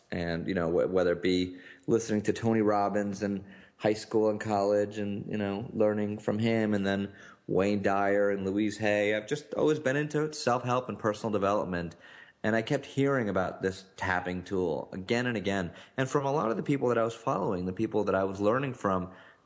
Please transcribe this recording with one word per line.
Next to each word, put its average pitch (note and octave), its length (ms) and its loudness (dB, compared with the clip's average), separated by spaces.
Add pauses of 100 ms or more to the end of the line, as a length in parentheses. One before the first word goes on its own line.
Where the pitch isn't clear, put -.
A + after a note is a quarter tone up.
(100)
And, E2+ 380 -4
you F#2 60 -2
know, F2 160 0
wh-, E2+ 200 2
whether F2+ 220 4
it E2+ 100 -2
be F2+ 340 2 (300)
listening G#2+ 360 0
to G#2 100 0
Tony A2+ 300 2
Robbins G2+ 600 0
in G2+ 220 -2 (320)
high G#2+ 160 0
school G#2+ 380 0
and G#2 100 -2
college G#2 560 2
and, G2+ 320 -4
you - 80 -4
know, G2+ 380 -2
learning G#2+ 420 2
from G#2+ 220 -2
him, A2 340 2
and G2+ 140 2
then G2 240 0 (360)
Wayne G2+ 360 2
Dyer G2+ 480 2
and G2 160 -2
Louise G2+ 320 0
Hay. G#2 360 2
I've G#2+ 120 -4
just - 260 -6
always C#3+ 260 2
been C3 180 0
into D3+ 360 -2
self-help B2 560 0
and G2+ 100 -6
personal G#2+ 320 0
development. F#2 640 0 (480)
And G#2+ 120 2
I A2+ 80 2
kept C3+ 240 -2
hearing C3+ 420 2
about F#2 320 -2
this F#2 260 -2 (100)
tapping F2+ 480 -2
tool F2 480 -2
again A#2+ 340 -2
and A#2+ 100 -2
again. F#2+ 360 -2 (240)
And C3 120 -2
from C#3 180 0
a C3+ 60 0
lot D3 180 0
of - 60 -2
the F3 60 -4
people C#3 260 0
that A#2 100 4
I A2+ 40 4
was A2+ 120 0
following, C3+ 520 -2
the F#2 60 -4
people G#2+ 320 0
that G2 100 0
I F#2+ 80 2
was F#2+ 180 -2
learning A#2+ 340 2
from, F#2+ 340 -2 (380)